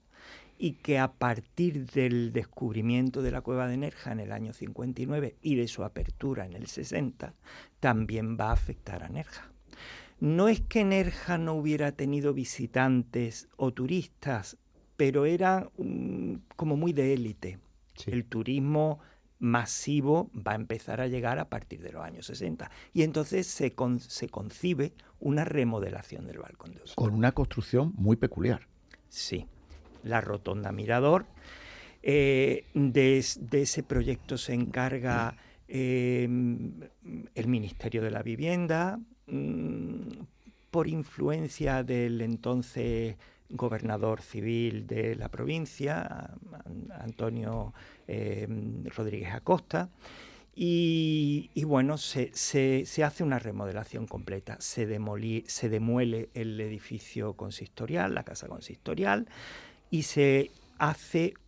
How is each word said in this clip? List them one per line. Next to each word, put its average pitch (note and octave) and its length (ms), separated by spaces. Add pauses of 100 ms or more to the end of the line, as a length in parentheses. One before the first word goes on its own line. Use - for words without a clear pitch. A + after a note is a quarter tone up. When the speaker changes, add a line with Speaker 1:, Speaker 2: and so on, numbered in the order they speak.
(580)
Speaker 1:
y D#3+ 140
que C#3 260
a C3 160
partir C3 720
del A#2+ 480
descubrimiento B2 880
de B2+ 80
la C3 100
cueva B2+ 280
de B2 100
Nerja C#3+ 340
en A2 80
el G2+ 120
año A2 200
cincuenta - 480
y B2+ 60
nueve C#3+ 340
y D3+ 140
de A#2+ 120
su - 160
apertura G2+ 640
en F#2 80
el G2+ 140
sesenta, - 680 (480)
también A2 580
va G#2+ 120
a - 20
afectar - 500
a D#2+ 60
Nerja. - 420 (680)
No E3 280
es A3 120
que - 240
Nerja F#3 540
no D#3+ 160
hubiera D3 380
tenido C#3+ 420
visitantes B2 1200
o C3 160
turistas, B2+ 840 (400)
pero C#3 260
era, F#3 540
mm, - 560 (200)
como D#3 220
muy E3+ 160
de C#3 220
élite. G#2 460 (340)
Speaker 2:
Sí. - 160
Speaker 1:
El A#2 160
turismo C#3+ 720 (400)
masivo C#3 960
va G#2 180
a - 20
empezar A2+ 480
a C3 60
llegar B2 300
a D3 120
partir C3+ 320
de - 100
los - 100
años - 220
sesenta. - 460 (240)
Y E3 80
entonces D#3 440
se - 280
con-, B2 260
se - 300
concibe C#3+ 640 (260)
una D3 240
remodelación A#2 840
del - 120
Balcón - 320
de - 80
Europa. - 180
Speaker 3:
Con A2 160
una A2+ 200
construcción C3+ 640
muy G#2+ 200
peculiar. - 460 (480)
Speaker 1:
Sí. - 340 (600)
La A2+ 180
rotonda G2+ 500
Mirador. A#2+ 540 (760)
Eh, C#3 720
de C3+ 460
es-, B2 320
de C#3+ 100
ese C#3+ 220
proyecto B2+ 560
se - 160
encarga, B2 840 (320)
eh, B2+ 540 (1120)
el A2 120
Ministerio A2+ 540
de A2 100
la A2 120
Vivienda, E3 760 (280)
mm, - 840 (580)
por E3 180
influencia D3 960
del A#2+ 400
entonces A#2 920 (320)
gobernador A2 760
civil A2 640
de A2 260
la A2 140
provincia, D3+ 1080 (300)
An-, - 240 (100)
Antonio, A2+ 760 (340)
eh, G#2 400 (480)
Rodríguez G#2 360
Acosta, F3+ 560 (640)
y, D#3+ 1040
y D3 80
bueno, D3 340
se, B2+ 380
se, C3+ 520
se - 180
hace D3 180
una C#3 160
remodelación G#2 720
completa, G2+ 500
se - 300
demoli-, G#2+ 580
se - 220
demuele A2+ 640
el A2+ 260
edificio G#2+ 760
consistorial, C#3 800
la - 100
casa - 240
consistorial, - 800 (640)
y D#3 120
se C#3 480 (280)
hace D#3+ 560 (140)